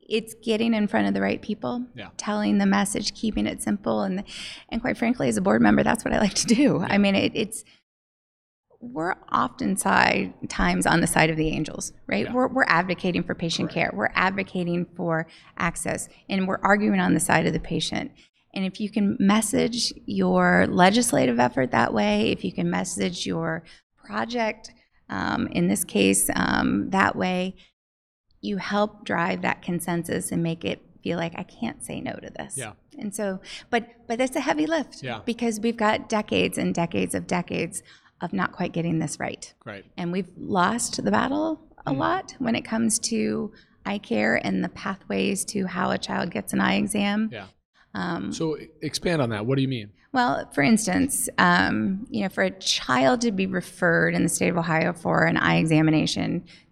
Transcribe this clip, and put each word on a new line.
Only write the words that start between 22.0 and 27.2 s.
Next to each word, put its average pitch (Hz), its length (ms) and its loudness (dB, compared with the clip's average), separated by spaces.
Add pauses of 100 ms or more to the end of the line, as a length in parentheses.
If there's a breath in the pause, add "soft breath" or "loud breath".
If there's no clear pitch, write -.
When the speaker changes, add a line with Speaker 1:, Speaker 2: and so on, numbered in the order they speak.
Speaker 1:
if - 120 -6
you 180 80 -4
can 175 180 -2
message 185 560 -4
your 165 380 -4 (400 loud breath)
project, 226 680 -6 (380 soft breath)
um, - 380 -2
in 175 200 2
this 196 160 0
case, 196 520 2
um, - 540 0
that 190 260 2
way, 185 400 -2 (880 soft breath)